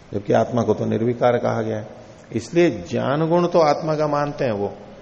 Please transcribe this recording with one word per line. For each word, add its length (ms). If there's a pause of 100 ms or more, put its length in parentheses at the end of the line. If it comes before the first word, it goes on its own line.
(140)
जबकि 180
आत्मा 300
को 120
तो 100
निर्विकार 540
कहा 240
गया 160
है। 100 (440)
इसलिए 380
ज्ञान 580
गुण 180
तो 120
आत्मा 380
का 100
मानते 380
हैं 80
वो, 220 (280)